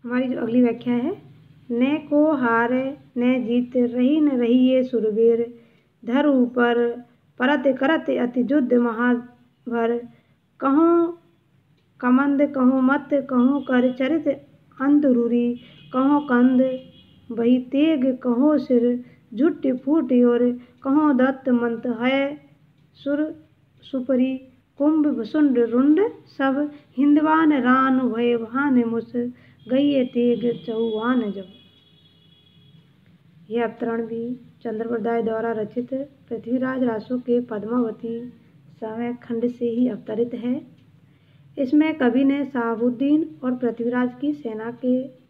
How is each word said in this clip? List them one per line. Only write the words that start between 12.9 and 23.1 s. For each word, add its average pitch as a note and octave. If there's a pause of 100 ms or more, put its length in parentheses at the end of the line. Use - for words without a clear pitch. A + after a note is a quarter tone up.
कहो C4
कर B3+
चरित D4 (520)
अंतरूरी, A#3+ (320)
कहो C#4
कंद C4 (520)
बही A#3
तेग, C4+
कहो C4
सिर A#3+ (300)
झुट C#4 (100)
फूट C4+
और, A#3+ (320)
कहो D4
दत्त C4+
मंत A#3
है C4+ (540)
सुर D4+ (380)